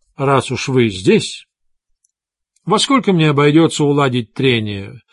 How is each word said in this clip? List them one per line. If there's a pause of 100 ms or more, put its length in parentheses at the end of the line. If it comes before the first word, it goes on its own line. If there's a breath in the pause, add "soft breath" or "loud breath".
(160)
раз
уж
вы
здесь, (1160)
во
сколько
мне
обойдется
уладить
трение (120)